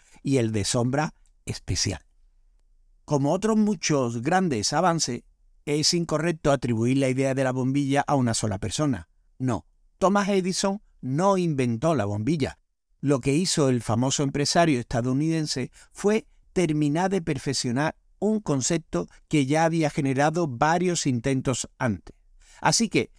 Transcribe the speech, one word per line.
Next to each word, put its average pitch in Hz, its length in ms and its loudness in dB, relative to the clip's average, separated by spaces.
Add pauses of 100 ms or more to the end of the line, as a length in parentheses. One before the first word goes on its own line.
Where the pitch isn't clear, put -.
(220)
y 135 160 2
el 113 140 2
de 104 120 0
sombra 131 500 0 (320)
especial. - 580 -6 (1000)
Como 143 280 0
otros 214 240 0
muchos 147 680 0
grandes 147 500 0
avances, 156 500 0 (420)
es 147 300 0
incorrecto 160 580 0
atribuir 123 460 0
la 135 100 2
idea 131 260 0
de 135 100 0
la 127 80 0
bombilla 135 540 0
a 147 80 0
una 123 200 2
sola 104 240 -2
persona. 107 500 -4 (320)
No, 123 240 -4 (320)
Thomas 196 320 2
Edison 196 540 -2 (180)
no 180 380 0
inventó 143 560 0
la 113 100 0
bombilla. 107 540 -2 (420)
Lo 135 220 0
que 139 120 0
hizo 156 360 2
el 123 100 2
famoso 131 420 0
empresario 143 560 2
estadounidense 135 920 -2 (220)
fue 214 340 0 (260)
terminar 156 580 2
de 190 120 0
perfeccionar 139 720 -2 (220)
un 214 220 0
concepto 165 680 -2 (200)
que 147 180 2
ya 151 180 2
había 160 240 2
generado 147 580 0
varios 160 600 0
intentos 131 720 -2
antes. 113 360 -4 (460)
Así 185 300 0
que, 139 280 0